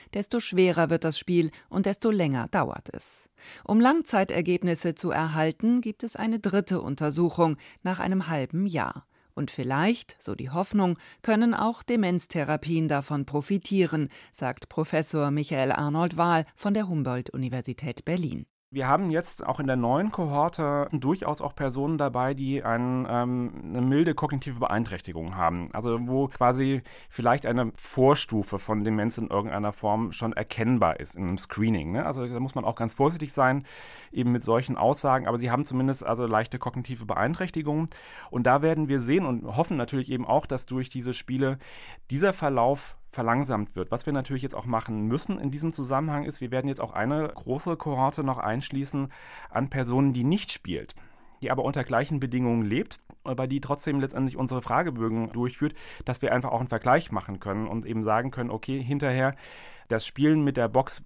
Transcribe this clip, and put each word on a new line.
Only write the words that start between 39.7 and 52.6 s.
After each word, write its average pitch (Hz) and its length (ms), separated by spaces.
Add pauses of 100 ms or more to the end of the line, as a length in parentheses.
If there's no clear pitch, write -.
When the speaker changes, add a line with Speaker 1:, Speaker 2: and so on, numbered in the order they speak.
Speaker 2:
natürlich 127 340
eben 127 140
auch, 135 200
dass 131 200
durch 127 240
diese 127 240
Spiele 131 440 (540)
dieser 180 220
Verlauf 139 640 (120)
verlangsamt 117 680
wird. 92 120
Was - 160
wir - 60
natürlich 135 320
jetzt 135 100
auch - 120
machen 113 420
müssen - 320
in 143 100
diesem 147 220
Zusammenhang 143 540
ist, - 160
wir 120 100
werden 127 160
jetzt 135 140
auch - 100
eine 147 420
große 151 440
Kohorte 139 440
noch 135 160
einschließen 135 720 (420)
an 131 200
Personen, 135 420
die 123 140
nicht 175 260
spielt, 71 420 (480)
die 117 80
aber 120 140
unter 131 220
gleichen 135 340
Bedingungen 120 440